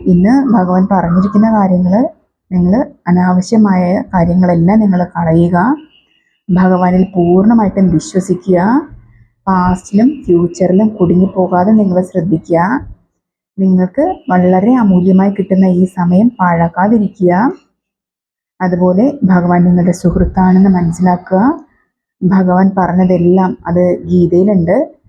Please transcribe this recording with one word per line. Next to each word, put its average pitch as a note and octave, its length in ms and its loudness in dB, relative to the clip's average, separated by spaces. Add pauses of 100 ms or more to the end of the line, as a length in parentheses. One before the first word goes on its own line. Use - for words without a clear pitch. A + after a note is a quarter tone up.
(120)
ഇന്ന് F#3 220 2 (200)
ഭഗവാൻ F#3 380 0
പറഞ്ഞിരിക്കുന്ന F#3+ 560 0 (100)
കാര്യങ്ങൾ F#3 360 0 (580)
നിങ്ങൾ F3+ 200 0 (360)
അനാവശ്യമായ F3+ 920 0 (120)
കാര്യങ്ങളെല്ലാം F3 680 2
നിങ്ങൾ F#3+ 200 0 (160)
കളയുക. E3+ 400 0 (1000)
ഭഗവാനിൽ F#3 460 2 (100)
പൂർണ്ണമായിട്ടും F#3+ 800 2
വിശ്വസിക്കുക. F3+ 640 -2 (880)
പാസ്റ്റിലും F#3 640 0 (160)
ഫ്യൂച്ചറിലും F3+ 640 0
കുടുങ്ങിപ്പോകാതെ F#3 920 0
നിങ്ങൾ F#3 220 0
ശ്രദ്ധിക്കുക. E3+ 580 -4 (960)
നിങ്ങൾക്ക് F#3 460 0 (260)
വളരെ F#3 520 2
അമൂല്യമായി F#3+ 480 2
കിട്ടുന്ന F#3+ 360 0
ഈ F3+ 180 0 (120)
സമയം F3+ 320 0 (120)
പാഴാക്കാതിരിക്കുക. F3+ 920 0 (1300)
അതുപോലെ F#3 640 0
ഭഗവാൻ F3 400 2
നിങ്ങളുടെ F3 280 2
സുഹൃത്താണെന്ന് F#3 800 0
മനസ്സിലാക്കുക. F3+ 720 -2 (800)
ഭഗവാൻ F#3 560 2
പറഞ്ഞതെല്ലാം F3+ 720 0 (160)
അത് F3 180 0 (260)
ഗീതയിലുണ്ട്. F3+ 840 0 (140)